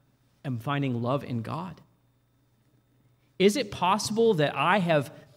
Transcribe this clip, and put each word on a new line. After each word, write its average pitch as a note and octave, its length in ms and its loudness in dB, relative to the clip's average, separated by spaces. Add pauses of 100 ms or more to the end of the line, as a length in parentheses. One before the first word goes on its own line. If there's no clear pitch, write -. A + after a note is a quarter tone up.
(440)
am B2+ 160 -6
finding C#3 420 -2
love C3 220 -2
in A#2+ 180 -6
God?" D3+ 400 -10 (1600)
Is G3+ 160 4
it C4 160 -4
possible G#3+ 640 2
that D3 200 0
I E3+ 240 2
have D#3+ 320 2 (260)